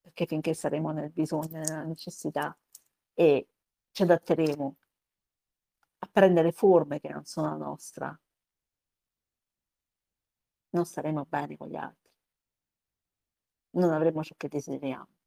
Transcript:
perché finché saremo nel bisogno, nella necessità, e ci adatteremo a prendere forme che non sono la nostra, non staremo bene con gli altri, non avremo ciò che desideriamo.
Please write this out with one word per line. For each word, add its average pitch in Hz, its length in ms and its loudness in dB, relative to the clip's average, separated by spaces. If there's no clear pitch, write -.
perché - 260 -6
finché 160 260 -4
saremo 156 380 -4
nel 151 200 -6
bisogno, 160 500 -4
nella 156 240 -6
necessità, 156 720 -8
e 151 340 4
ci - 100 0
adatteremo 156 760 2
a - 120 -16
prendere 175 400 6
forme 165 480 6
che 156 120 -12
non 147 140 -12
sono 156 260 -4
la 151 140 -8
nostra, 147 560 -12
non 175 140 0
staremo 151 420 -6
bene 147 300 -6
con - 120 -14
gli - 80 -12
altri, - 340 -14
non 175 160 2
avremo 156 320 0
ciò - 120 -18
che - 120 -8
desideriamo. 135 680 -8